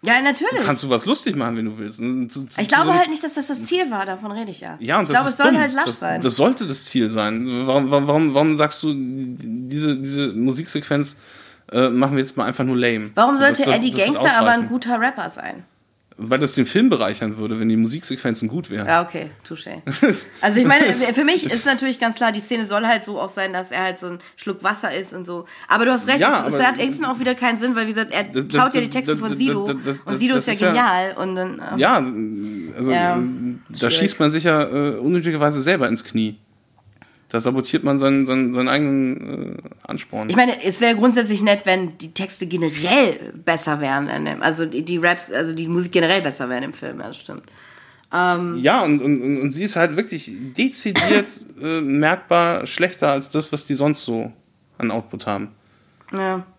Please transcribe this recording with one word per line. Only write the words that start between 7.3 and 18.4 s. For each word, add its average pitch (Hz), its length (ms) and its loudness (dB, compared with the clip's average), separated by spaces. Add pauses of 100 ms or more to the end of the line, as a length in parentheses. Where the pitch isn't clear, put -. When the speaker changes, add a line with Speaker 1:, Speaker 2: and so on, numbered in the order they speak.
Speaker 2:
Warum, 135 240 2
warum, 143 160 4
warum, 147 260 4
warum 151 220 4
sagst 147 280 0
du, 156 120 0
diese, 131 1000 -4
diese 139 360 -4
Musiksequenz, 143 840 -2 (540)
äh, 127 180 4
machen 131 260 2
wir 135 40 2
jetzt 135 180 -4
mal 117 80 0
einfach 127 180 -2
nur 127 140 0
lame? 113 380 0
Speaker 1:
Warum 254 220 4
Speaker 2:
Das, 277 200 4
Speaker 1:
sollte 277 120 2
Speaker 2:
das, 262 100 4
Speaker 1:
Eddie 247 120 0
Speaker 2:
das 254 80 -2
wird 202 160 4
Speaker 1:
Gangster 262 240 4
aber 220 120 6
ein - 80 6
Speaker 2:
ausreichen. 220 100 -2
Speaker 1:
guter 240 320 -2
Rapper 220 280 -4
sein? - 340 -12 (580)
Speaker 2:
Weil 117 180 0
das 143 140 0
den 131 120 4
Film 233 240 4
bereichern 110 480 0
würde, 110 240 -4
wenn 110 80 2
die 110 80 4
Musiksequenzen 113 720 -2